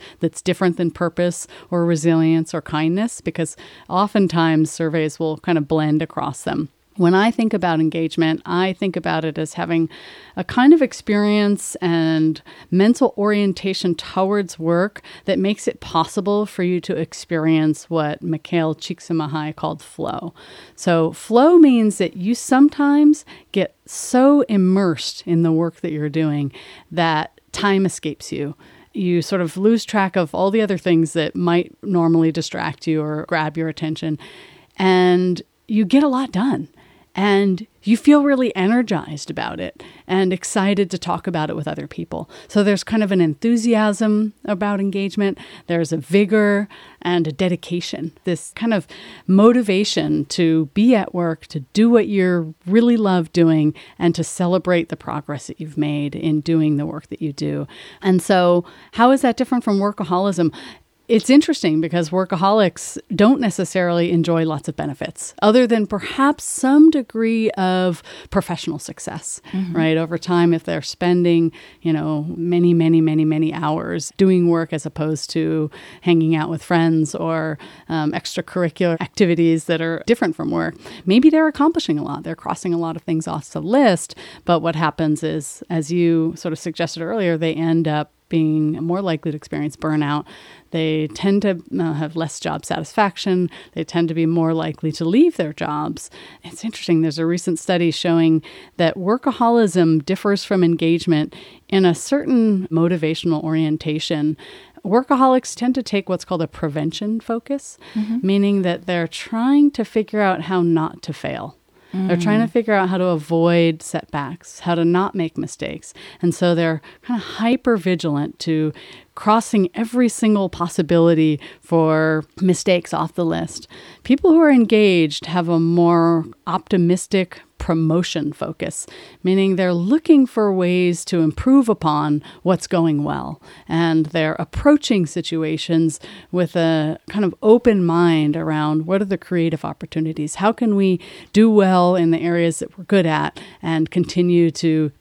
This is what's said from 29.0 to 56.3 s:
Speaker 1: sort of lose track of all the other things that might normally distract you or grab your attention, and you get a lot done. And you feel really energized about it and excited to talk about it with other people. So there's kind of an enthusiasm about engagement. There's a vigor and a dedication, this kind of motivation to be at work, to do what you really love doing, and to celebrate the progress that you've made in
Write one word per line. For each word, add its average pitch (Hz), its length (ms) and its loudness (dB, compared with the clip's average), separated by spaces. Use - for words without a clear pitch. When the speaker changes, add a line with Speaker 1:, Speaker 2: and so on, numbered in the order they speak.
Speaker 1:
sort 185 200 -2
of 165 160 -6
lose 214 260 2
track 196 320 -2
of 175 180 -2
all 185 160 0
the 220 120 0
other 196 160 -2
things 165 340 2
that 160 240 -2
might 175 480 0
normally 165 480 2
distract 165 560 -8
you 156 140 0
or 151 260 -6
grab 156 300 -2
your 160 100 -4
attention, 156 500 -6
and 180 640 2
you 214 160 2
get 269 180 4
a 302 60 4
lot 262 240 -2
done. 185 380 -2
And 196 480 2
you 220 120 4
feel 294 280 6
really 262 340 2
energized 190 720 -2
about - 300 -6
it - 200 -10
and 185 280 0
excited 196 580 -2
to 190 60 -4
talk 175 300 -6
about 160 220 -4
it 175 60 -6
with 151 100 -6
other 147 220 -8
people. 165 420 -10
So 208 120 2
there's 196 220 0
kind 220 180 -2
of 202 120 -2
an 185 80 2
enthusiasm 214 1120 0
about 202 380 -4
engagement. 196 560 -2
There's 170 260 -2
a 160 40 -2
vigor 202 720 2
and 175 240 0
a 156 60 -4
dedication, 175 800 -4
this 175 320 -4
kind 226 160 0
of 185 120 0
motivation 196 800 2
to 160 480 0
be 233 220 4
at 196 180 -2
work, 170 340 -4
to 151 120 -10
do 214 300 2
what 226 180 6
you 180 480 0
really 233 320 4
love 185 340 0
doing, 160 420 4
and 170 160 2
to 165 80 -4
celebrate 175 640 -2
the 151 80 -8
progress 143 500 -10
that - 140 -16
you've 156 160 -10
made 147 380 -4
in 156 260 -2